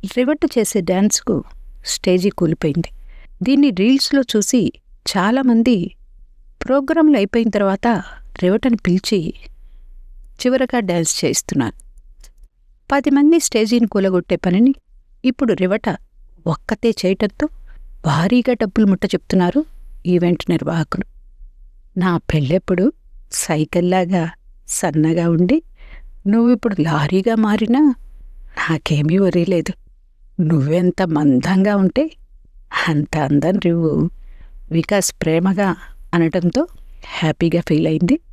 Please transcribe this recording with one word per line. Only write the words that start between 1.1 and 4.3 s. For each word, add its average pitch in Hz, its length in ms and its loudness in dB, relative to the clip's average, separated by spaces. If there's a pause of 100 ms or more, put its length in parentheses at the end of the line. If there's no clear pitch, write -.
స్టేజీ 185 440 0
కూలిపోయింది. 160 600 -2 (520)
దీన్ని 277 280 4
రీల్స్లో 247 520 2
చూసి 233 400 0 (440)